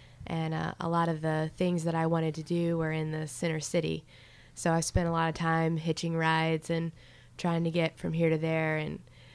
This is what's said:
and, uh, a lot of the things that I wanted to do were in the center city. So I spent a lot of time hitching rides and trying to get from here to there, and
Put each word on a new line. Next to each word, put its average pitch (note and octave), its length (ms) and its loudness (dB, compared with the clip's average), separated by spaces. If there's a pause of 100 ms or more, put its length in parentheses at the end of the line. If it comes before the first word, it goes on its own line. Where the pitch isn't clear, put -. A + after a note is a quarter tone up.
(280)
and, D#3+ 260 -2
uh, D#3+ 260 -4
a - 80 -4
lot E3+ 220 2
of D#3+ 120 -2
the D#3 360 0
things F3 280 0
that E3 100 0
I E3 100 2
wanted E3 300 0
to D#3+ 80 -8
do E3+ 340 0
were D#3+ 140 0
in D#3 180 -2
the D#3 180 -4
center D#3+ 320 -2
city. D#3+ 460 -2 (480)
So - 180 0
I E3 100 2
spent E3+ 280 0
a - 20 0
lot E3 180 2
of D#3+ 40 -2
time E3 440 2
hitching E3 380 -2
rides D#3+ 540 2
and E3 220 0 (480)
trying E3+ 240 0
to E3 80 0
get D#3+ 260 0
from E3 160 -4
here E3 160 4
to D#3+ 80 4
there, D#3+ 400 0
and D3+ 220 -4 (360)